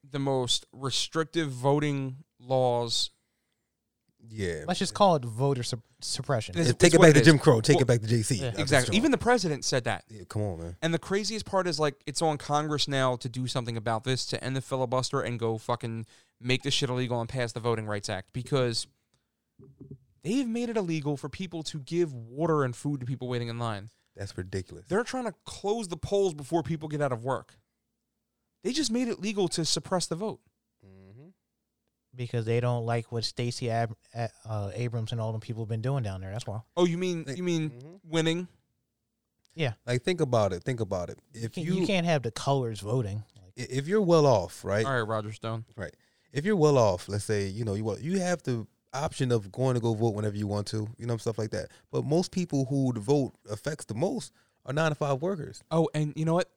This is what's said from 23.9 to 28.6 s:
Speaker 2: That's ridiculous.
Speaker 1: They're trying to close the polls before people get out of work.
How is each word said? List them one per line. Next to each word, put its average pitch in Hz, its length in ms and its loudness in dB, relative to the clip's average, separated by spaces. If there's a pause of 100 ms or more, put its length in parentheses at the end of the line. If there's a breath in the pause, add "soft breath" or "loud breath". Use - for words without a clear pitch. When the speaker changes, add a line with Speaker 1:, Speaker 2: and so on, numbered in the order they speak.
Speaker 2:
That's 98 200 -8
ridiculous. 92 520 -8
Speaker 1:
They're 202 160 0
trying 254 200 -6
to 196 100 -6 (100)
close 214 440 -4
the 170 80 -6
polls 196 380 0
before 147 280 -2
people 156 260 -4
get 151 120 -4
out 139 120 0
of 117 120 -6
work. 127 300 -4 (1120)